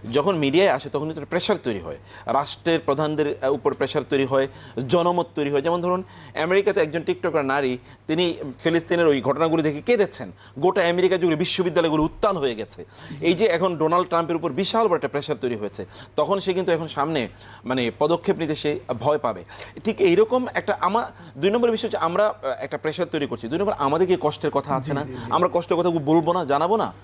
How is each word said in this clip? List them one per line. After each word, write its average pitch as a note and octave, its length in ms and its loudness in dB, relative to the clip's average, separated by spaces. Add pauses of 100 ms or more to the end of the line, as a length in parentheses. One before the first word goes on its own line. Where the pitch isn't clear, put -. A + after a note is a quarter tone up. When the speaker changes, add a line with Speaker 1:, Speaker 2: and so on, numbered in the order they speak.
(120)
Speaker 1:
যখন D#3 240 2
মিডিয়ায় D#3 340 4
আসে, C#3 200 -2
তখনই D#3 240 -4
তো D#3+ 60 -10 (100)
প্রেশার F3 320 0
তৈরি A2 160 -2
হয়, D#2+ 180 -10 (300)
রাষ্ট্রের D3 540 0
প্রধানদের, D3 600 0
আহ, C3+ 100 2
উপর C#3 220 0
প্রেশার C#3+ 360 -2
তৈরি C3+ 140 2
হয়, C3+ 240 0 (400)
জনমত F3 460 2
তৈরি C#3+ 160 -2
হয়। C#3+ 120 0
যেমন E3+ 200 0
ধরুন, F3+ 200 -2 (400)
আমেরিকাতে G3 380 2
একজন D#3 220 0
টিকটকার E3+ 420 -2
নারী, C3+ 340 0 (280)
তিনি E3 300 0 (220)
ফিলিস্তিনের E3 480 2
ওই C#3+ 140 4
ঘটনাগুলো D#3 420 0
দেখে D3 200 -2
কেঁদেছেন। G3 500 0 (260)
গোটা F3 300 2
আমেরিকা F3+ 280 2
জুড়ে E3 200 2
বিশ্ববিদ্যালয়গুলো E3 680 2
উত্তাল F#3+ 340 0
হয়ে C#3 180 0
গেছে। G#2 300 -10 (360)
এই E3+ 140 4
যে G3+ 120 2
এখন F3 300 2
ডোনাল্ড E3+ 320 2
ট্রাম্পের E3 280 0
উপর D#3 160 -2
বিশাল G3 360 0
বড় E3+ 80 4
একটা C#3+ 120 -4
প্রেশার C#3+ 320 -4
তৈরি A#2+ 160 -2
হয়েছে, G2+ 300 -8 (300)
তখন F3 240 0
সে F#3 140 -2
কিন্তু F#3 180 0
এখন D#3+ 140 0
সামনে, C#3+ 420 -2 (360)
মানে, A#2+ 340 0
পদক্ষেপ D#3+ 380 0
নিতে D#3 180 -4
সে D3 340 -4
ভয় C3 300 0
পাবে। G2+ 260 -4 (400)
ঠিক A3+ 160 -2
এইরকম A3 540 4
একটা F#3 260 -2
আমা-, G3 580 -4
দুই F3+ 120 2
নম্বর A#3 200 4
বিষয় A3 180 -2
হচ্ছে G3 100 -4
আমরা, F3+ 280 2
আহ, - 200 -4 (120)
একটা C#3 200 -8
প্রেশার E3 280 -2
তৈরি D3+ 200 -2
করছি। A#2 220 -8
দুই D#3 100 -4
নম্বর, G3+ 200 0
আমাদের D3+ 280 2
কি F3 140 4
কষ্টের D3+ 300 -2
কথা C#3+ 240 -2
আছে C3 160 -4
Speaker 2:
জি, - 20 0
Speaker 1:
না? C#3+ 120 -2
Speaker 2:
জি, C3 80 -10
জি। B2+ 60 -10 (120)
Speaker 1:
আমরা E3+ 220 2
কষ্টের E3+ 240 2
কথাগুলো E3+ 280 4
বলবো D#3+ 280 4
না, F3+ 120 2
জানাবো D#3 320 2
না? B2+ 160 0 (120)